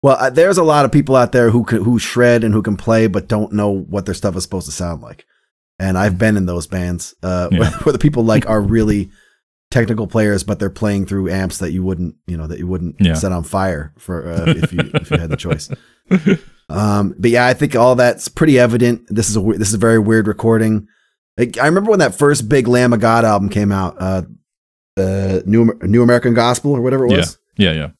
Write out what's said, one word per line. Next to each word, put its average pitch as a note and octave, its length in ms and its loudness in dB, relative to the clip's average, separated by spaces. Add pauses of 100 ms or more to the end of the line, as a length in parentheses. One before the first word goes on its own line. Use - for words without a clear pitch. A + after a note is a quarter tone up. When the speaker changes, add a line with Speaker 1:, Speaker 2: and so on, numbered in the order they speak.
Speaker 1:
Well, C3+ 160 4
uh, C3 120 0
there's F3 260 4
a F3+ 60 2
lot D3 200 4
of C3 80 0
people C#3 240 2
out B2 160 2
there A#2+ 200 4
who A#2 120 2
can, A2 200 -2
who A#2 160 0
shred A#2+ 440 2
and G#2+ 100 0
who G#2+ 100 2
can G#2 120 -4
play, A2+ 320 0
but G2 220 -4
don't G#2+ 240 -4
know G#2 160 0
what G2 360 -6
their F#2+ 100 -6
stuff F#2+ 200 -4
is F#2 80 -6
supposed F#2 220 -8
to - 60 -14
sound E2+ 320 -8
like. - 220 -20 (540)
And F#2+ 180 -2
I've F#2+ 200 0
been G#2+ 200 2
in F#2+ 100 -2
those F2 200 -4
bands, F2+ 460 -6 (100)
uh, F2+ 260 -2
<laughs> - 20 2
Speaker 2:
Yeah. F#2 80 2
Speaker 1:
where, G2+ 100 2 (140)
where D3 100 2
the - 60 -2
people, C#3 260 2
like, A2+ 240 2
are A2 120 0
really G#2 500 0 (580)
technical A2+ 380 0
players, G#2 360 0
but G#2 160 -6
they're G2+ 100 -2
playing G2+ 360 -4
through F#2+ 240 -4
amps F#2+ 300 -4
that F2 120 -6
you F#2 100 -2
wouldn't, F2+ 340 -4 (120)
you F2 80 -6
know, D#2+ 120 -8
that E2 120 -12
you E2+ 80 -8
wouldn't F2+ 320 -6
Speaker 2:
Yeah. F2 140 2
Speaker 1:
set F#2 180 -2
on F2 120 -4
fire F2 540 -6
for, F2 300 -10
uh, E2+ 200 -6
if - 260 -2
you, E2+ 60 -6 (160)
if - 160 -6
you - 60 0
had E2 120 -4
the - 80 -6
choice. D#2+ 320 -6 (400)
Speaker 2:
<laughs> F#3 100 2 (500)
Speaker 1:
Um, G#2 500 -2
but A#2 120 2
yeah, A#2+ 160 4
I B2+ 60 2
think C#3+ 220 -2
all B2 200 4
that's A#2+ 340 2
pretty D3+ 280 4
evident. A#2+ 520 2
This G#2 200 -2
is G#2 60 -2
a A2 60 0
we-, G2+ 160 0
this G2 120 -2
is G#2+ 40 -2
a A2 40 -2
very A2+ 220 4
weird A2 280 2
recording. A2 600 0 (500)
Like, A#2 200 -2
I B2+ 80 0
remember F#3+ 240 2
when G#3 100 4
that C#3+ 160 2
first C#3+ 320 2
big C3 200 2
Lamb B2 260 4
of A2 80 0
God A#2 240 2
album G2+ 240 2
came G2+ 240 0
out, F#2+ 260 -4
uh, F#2 220 -4 (760)
uh, F#2+ 480 -2
New A2 180 4
Amer-, A2+ 200 2
New G#2+ 180 2
American A#2+ 320 4
Gospel B2 380 0
or C3+ 100 0
whatever B2+ 240 0
it A#2+ 60 2
Speaker 2:
Yeah. F#2+ 60 4
Speaker 1:
was. E2+ 200 -2 (200)
Speaker 2:
Yeah, G2 160 2
yeah. D2+ 140 -4 (120)